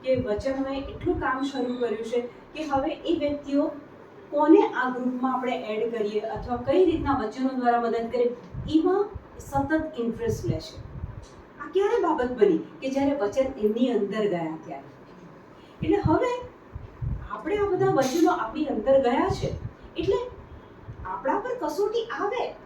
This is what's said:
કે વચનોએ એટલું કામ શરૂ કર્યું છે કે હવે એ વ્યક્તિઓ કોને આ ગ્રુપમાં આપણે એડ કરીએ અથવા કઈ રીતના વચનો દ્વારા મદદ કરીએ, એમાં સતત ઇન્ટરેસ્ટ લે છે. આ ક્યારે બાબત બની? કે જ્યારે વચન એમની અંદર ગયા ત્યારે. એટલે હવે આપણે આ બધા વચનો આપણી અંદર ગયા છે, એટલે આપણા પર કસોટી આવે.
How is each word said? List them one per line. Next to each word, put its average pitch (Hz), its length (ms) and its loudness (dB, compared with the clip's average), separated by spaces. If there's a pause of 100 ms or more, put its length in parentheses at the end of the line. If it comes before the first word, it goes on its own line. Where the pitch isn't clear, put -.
કે 262 120 4
વચનોએ 269 640 -2
એટલું 320 400 -2
કામ 269 240 0
શરૂ 247 320 -2
કર્યું 226 300 -2
છે 240 160 0 (320)
કે 311 100 -8
હવે 285 300 0
એ 330 260 0
વ્યક્તિઓ 285 520 0 (580)
કોને 302 380 8
આ 254 220 0
ગ્રુપમાં 254 440 -2
આપણે 240 240 -2
એડ 220 400 -4
કરીએ 208 220 0
અથવા 220 380 -6
કઈ 320 280 4
રીતના 285 380 2
વચનો 262 260 -2
દ્વારા 240 320 2
મદદ 233 300 0
કરીએ, 240 240 0 (400)
એમાં 370 300 4 (340)
સતત 285 600 -2
ઇન્ટરેસ્ટ 233 460 -2
લે - 140 -2
છે. - 180 -14 (840)
આ 311 140 -12
ક્યારે 415 280 2
બાબત 277 300 0
બની? 190 260 4
કે - 320 -6
જ્યારે 277 260 2
વચન 269 300 0 (140)
એમની 226 340 2
અંદર 202 360 0
ગયા 160 360 -2
ત્યારે. 156 180 -12 (1000)
એટલે 392 220 4
હવે 494 360 4 (880)
આપણે 392 260 -2
આ 403 80 2
બધા 370 200 2
વચનો 330 460 4
આપણી - 340 -2
અંદર 262 360 4
ગયા 285 280 2
છે, - 180 -2 (500)
એટલે 359 200 0 (880)
આપણા 269 340 -2
પર 480 280 -4
કસોટી 427 380 0
આવે. 415 420 -4 (180)